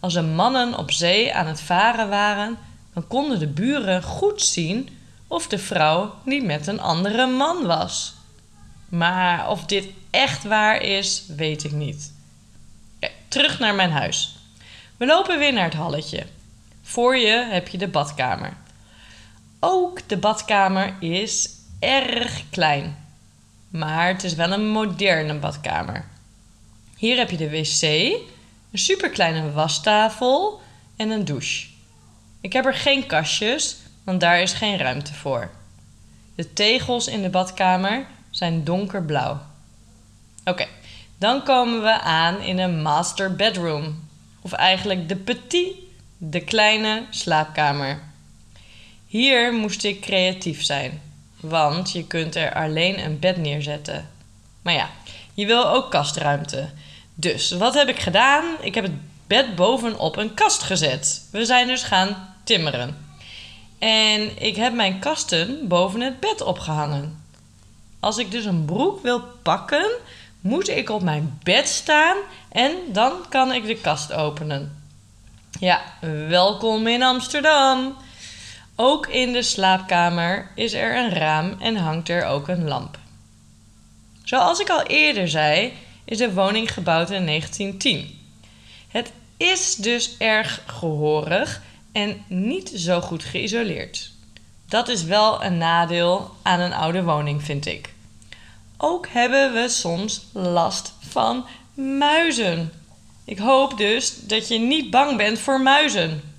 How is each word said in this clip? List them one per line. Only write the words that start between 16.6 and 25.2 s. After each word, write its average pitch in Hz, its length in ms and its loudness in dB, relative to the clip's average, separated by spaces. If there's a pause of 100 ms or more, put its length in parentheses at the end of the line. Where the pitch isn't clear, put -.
Voor 247 340 2
je 233 340 4
heb 180 180 -2
je 185 100 -8
de 190 100 -4
badkamer. 143 680 -2 (1040)
Ook 359 480 0
de 208 80 -2
badkamer 196 840 2
is 180 500 -2 (300)
erg 247 720 0
klein. 151 560 0 (600)
Maar 160 380 0
het 190 180 0
is 175 100 -4
wel 170 180 2
een 214 160 0
moderne 185 680 2